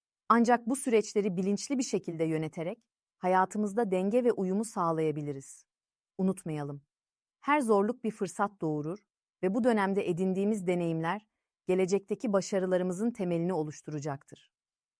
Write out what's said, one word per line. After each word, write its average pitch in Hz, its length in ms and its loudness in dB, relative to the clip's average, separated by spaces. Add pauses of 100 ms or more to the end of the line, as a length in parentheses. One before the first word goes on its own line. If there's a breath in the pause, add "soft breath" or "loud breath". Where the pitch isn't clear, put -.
(280)
ancak 233 380 4
bu 262 100 0
süreçleri 214 600 2
bilinçli 202 420 -2
bir - 40 -2
şekilde 170 420 -4
yöneterek 160 540 -4 (400)
hayatımızda 190 720 0
denge 202 340 2
ve 240 80 6
uyumu 196 320 0
sağlayabiliriz. 156 1000 -4 (540)
Unutmayalım. 151 640 -4 (580)
Her 294 200 2
zorluk 220 440 2
bir 220 60 0
fırsat 202 500 -4
doğurur 156 380 -2 (440)
ve 190 120 2
bu 233 100 2
dönemde 196 440 2
edindiğimiz 190 580 0
deneyimler 175 600 -2 (400)
gelecekteki 196 680 0
başarılarımızın 185 800 0
temelini 175 420 -2
oluşturacaktır. 151 1000 -8 (460)